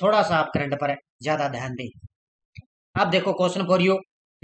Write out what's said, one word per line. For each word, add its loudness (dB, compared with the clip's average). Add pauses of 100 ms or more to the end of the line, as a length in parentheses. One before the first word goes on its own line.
थोड़ा 4
सा 0
आप 2
करंट -2
पर -2 (280)
ज्यादा 0
ध्यान -6
दें। -8 (1120)
अब 2
देखो 2
क्वेश्चन -2
for 2
you, 4 (480)